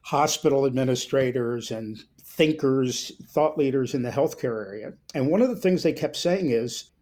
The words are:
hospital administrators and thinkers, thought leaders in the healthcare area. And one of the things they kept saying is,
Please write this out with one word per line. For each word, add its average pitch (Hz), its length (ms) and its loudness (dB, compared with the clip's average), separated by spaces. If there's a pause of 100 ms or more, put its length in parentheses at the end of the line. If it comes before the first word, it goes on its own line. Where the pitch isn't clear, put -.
hospital 143 640 2
administrators 127 1080 0
and 110 260 -8 (240)
thinkers, 135 920 0 (160)
thought 151 280 2
leaders 135 360 0
in 135 80 -2
the 120 100 -4
healthcare 127 560 -2
area. 104 240 -12 (220)
And 143 180 0
one 196 100 4
of 254 60 4
the 247 80 -4
things 185 260 2
they 160 120 2
kept - 240 -4
saying 175 320 0
is, 117 420 -2 (100)